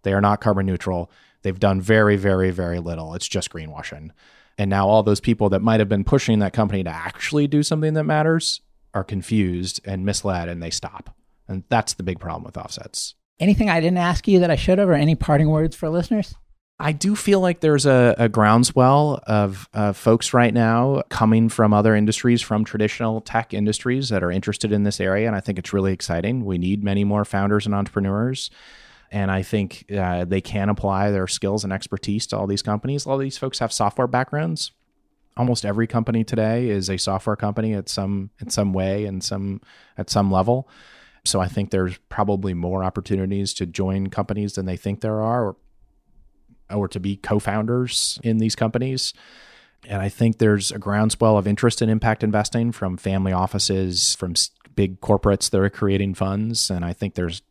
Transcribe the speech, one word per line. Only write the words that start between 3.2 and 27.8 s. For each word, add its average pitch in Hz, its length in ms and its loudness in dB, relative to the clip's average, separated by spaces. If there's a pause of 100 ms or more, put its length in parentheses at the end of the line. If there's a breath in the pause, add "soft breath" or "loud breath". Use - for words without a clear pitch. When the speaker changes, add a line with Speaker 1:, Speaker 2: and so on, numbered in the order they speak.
Speaker 1:
just - 220 -4
greenwashing. 78 600 -14 (460 soft breath)
And 98 140 -2
now 98 180 4
all 110 140 6
those 104 180 2
people 110 300 2
that 95 120 2
might 110 180 4
have 101 80 2
been 98 160 0
pushing 117 340 2
that 101 140 0
company 101 320 0
to 85 60 -4
actually 143 580 -2
do 147 140 2
something 156 320 0
that 156 100 0
matters 156 560 0 (340)
are 95 100 -2
confused 92 800 -2
and 95 220 -4
misled, 95 420 -2
and 85 140 -8
they 82 80 -8
stop. - 460 -12 (320)
And 95 220 -8
that's 117 240 0
the - 80 -10
big 87 180 -6
problem 82 240 -8
with - 120 -14
offsets. - 580 -12 (260)
Speaker 2:
Anything 202 280 4
I 170 120 2
didn't 180 180 2
ask 175 300 0
you 190 120 8
that 175 100 2
I 143 60 4
should 185 220 2
have, 202 100 4
or 170 60 6
any 147 200 4
parting 151 340 2
words 156 260 2
for 160 140 -6
listeners? 180 460 -2 (440)
Speaker 1:
I 156 140 -2
do 190 220 0
feel 202 260 4
like 180 200 2
there's 147 260 4
a, 123 320 6
a 113 100 4
groundswell 127 1000 6
of, 101 460 0
uh, 104 200 0
folks - 420 2
right 120 180 4
now 120 580 2
coming 113 380 4
from 107 240 4
other 107 220 6
industries, 107 480 2
from 107 220 -2
traditional 110 560 -2
tech - 340 -4
industries, 123 540 -2
that 98 140 0
are 87 80 0
interested 104 420 -2
in 104 100 2
this 101 180 -2
area, 98 260 0
and 107 100 -2
I 95 40 -2
think 95 180 -6
it's - 140 -10
really 95 200 2
exciting. 98 520 -2
We 92 140 -2
need 98 240 -2
many 101 220 0
more 101 200 0
founders 101 420 0
and 104 80 -2
entrepreneurs, 101 760 -2 (600 loud breath)